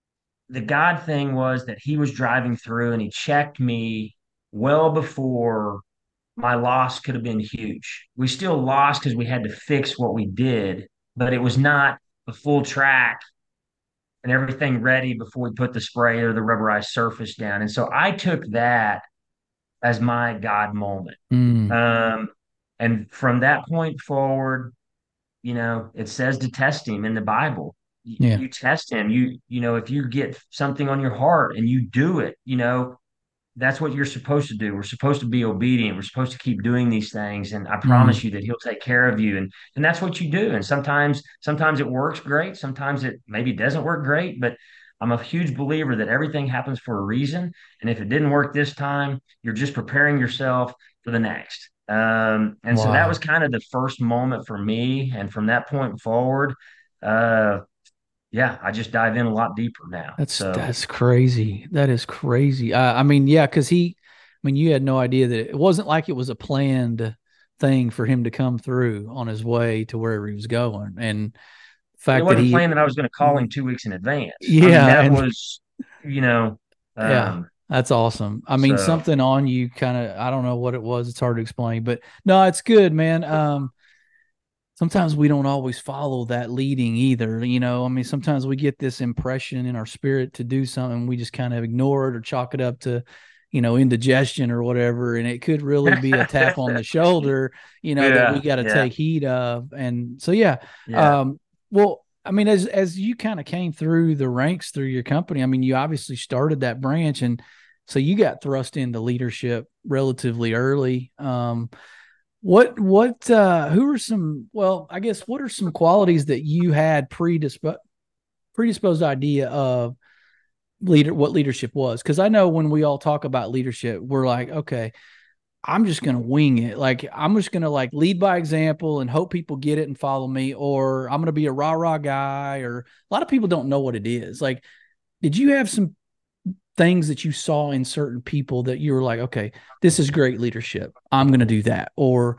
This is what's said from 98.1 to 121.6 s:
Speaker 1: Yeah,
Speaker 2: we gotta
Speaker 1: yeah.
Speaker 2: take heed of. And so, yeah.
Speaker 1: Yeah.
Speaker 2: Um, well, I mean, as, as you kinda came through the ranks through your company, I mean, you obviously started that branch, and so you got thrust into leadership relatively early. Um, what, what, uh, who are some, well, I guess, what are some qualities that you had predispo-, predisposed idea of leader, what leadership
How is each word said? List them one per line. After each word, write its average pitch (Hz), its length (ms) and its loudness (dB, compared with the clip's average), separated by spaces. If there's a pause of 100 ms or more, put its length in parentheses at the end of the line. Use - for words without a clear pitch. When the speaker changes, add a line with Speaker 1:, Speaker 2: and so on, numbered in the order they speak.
Speaker 1:
Yeah, 113 60 4
Speaker 2:
we 139 100 0
gotta 135 220 0
Speaker 1:
yeah. 107 100 0
Speaker 2:
take 123 200 2
heed 156 300 -2
of. 123 520 -2
And 120 460 -6
so, 165 100 -2
yeah. 190 260 4 (300)
Speaker 1:
Yeah. 143 320 4
Speaker 2:
Um, 135 200 -2 (300)
well, 202 360 2 (200)
I 190 60 -6
mean, 208 160 4
as, 202 180 4
as 190 340 0
you 226 160 -2
kinda 214 280 -6
came 175 300 -6
through 165 420 2
the 135 140 0
ranks 143 420 -2
through 139 140 -4
your 127 180 -4
company, 147 400 0
I - 20 2
mean, 131 180 2
you 131 120 2
obviously 143 400 -4
started 139 460 -2
that 123 200 -2
branch, 147 400 0
and 120 200 -2 (460)
so - 120 -2
you 156 160 2
got 196 260 2
thrust 135 360 -4
into 123 220 -4
leadership 120 680 -4 (180)
relatively 120 680 0
early. 127 680 0
Um, 120 500 -4 (720)
what, 226 380 4
what, 214 500 4
uh, 180 400 6
who 247 220 4
are 262 80 0
some, 156 520 -4
well, 190 380 0
I 180 100 -8
guess, 208 280 -4
what 269 140 -6
are 254 80 -6
some 175 220 -4
qualities 170 540 4
that 147 180 -2
you 165 280 2
had 151 380 2
predispo-, 160 680 -2 (800)
predisposed 196 480 0
idea 139 460 0
of 127 460 -2 (840)
leader, 156 320 6
what 147 200 0
leadership 135 420 0